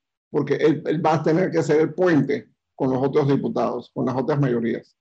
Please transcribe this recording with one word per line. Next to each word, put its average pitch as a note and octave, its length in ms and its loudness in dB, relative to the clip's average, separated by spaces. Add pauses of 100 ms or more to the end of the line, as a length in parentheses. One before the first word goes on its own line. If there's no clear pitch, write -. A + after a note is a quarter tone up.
(300)
porque C#3+ 260 0
él, D3+ 300 2
él D#3 200 -2
va D#3+ 100 4
a D#3 80 -2
tener E3+ 260 2
que D#3+ 140 0
ser D3+ 180 2
el D#3+ 120 0
puente F3 560 0 (260)
con C3 160 -2
los B2+ 100 0
otros C#3 260 0
diputados, A#2 680 -2
con C3+ 120 -4
las B2 100 -4
otras C3+ 240 -2
mayorías. A#2+ 600 -2